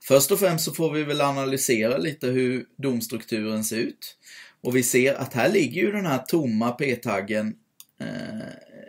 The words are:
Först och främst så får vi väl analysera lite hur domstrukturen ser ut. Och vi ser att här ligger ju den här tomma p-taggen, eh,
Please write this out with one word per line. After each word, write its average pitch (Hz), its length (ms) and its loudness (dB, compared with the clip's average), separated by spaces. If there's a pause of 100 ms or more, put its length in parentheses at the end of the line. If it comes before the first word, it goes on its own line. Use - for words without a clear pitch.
Först 135 300 6
och 196 60 4
främst 175 260 2
så 160 80 -4
får 160 180 0
vi 151 140 -2
väl 147 160 -2
analysera 135 760 2
lite 160 300 -4
hur 127 400 0 (100)
domstrukturen 110 880 -4
ser 110 120 -4
ut. - 420 -6 (420)
Och 127 160 -2
vi 127 60 6
ser 127 320 4
att - 200 -6
här 123 140 4
ligger 175 340 2
ju 208 100 0
den 202 140 -2
här 135 120 0
tomma 120 540 0
p-taggen, 110 840 -2 (440)
eh, - 60 -8 (840)